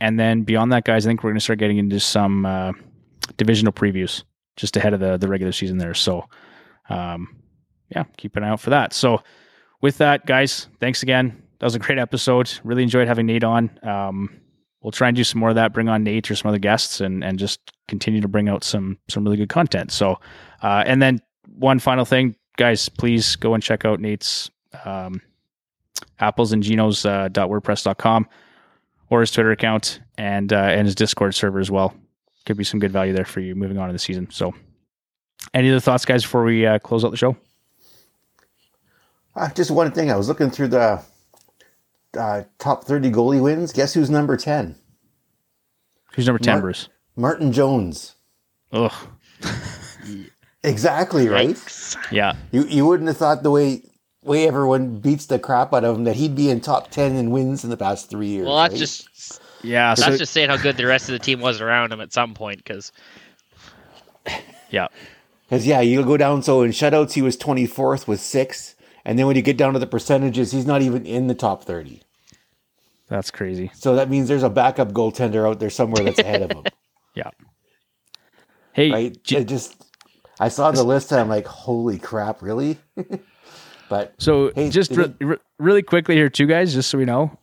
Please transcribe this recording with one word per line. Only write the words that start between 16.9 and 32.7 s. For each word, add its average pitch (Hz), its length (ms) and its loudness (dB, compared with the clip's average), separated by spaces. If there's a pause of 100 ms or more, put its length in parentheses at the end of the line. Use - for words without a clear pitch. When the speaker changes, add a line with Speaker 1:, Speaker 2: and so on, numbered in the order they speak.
Speaker 1:
and, 95 240 -4
and 95 140 -4
just - 340 -8 (160)
continue 107 320 -2
to 104 80 0
bring 104 200 0
out 101 140 -2
some, 95 360 -4 (100)
some 104 160 -4
really 104 140 2
good 104 100 -2
content. 98 420 -2
So, 95 300 0 (420)
uh, 101 240 2
and 131 140 2
then 131 200 4 (260)
one 131 320 2
final 127 260 2
thing, 127 320 2 (220)
guys, 120 320 2
please 117 460 0
go 113 180 0
and 110 80 0
check - 240 -2
out 104 140 0
Nate's, - 500 -6 (340)
um, 92 380 -10 (960)
apples 107 340 0
and 107 100 2
Genos, 107 460 2
uh, 98 200 -2
dot 95 200 0
WordPress 101 360 -2
dot 95 140 0
com 113 280 2 (840)
or 120 120 4
his 113 100 2
Twitter 110 220 4
account 110 480 -2 (180)
and, 101 340 -2
uh, 104 40 6
and 98 300 4
his 98 80 0
Discord 101 400 0
server 98 260 -2
as 95 100 -2
well. 95 240 0 (520)
Could 107 120 -2
be 101 60 -4
some 107 160 -4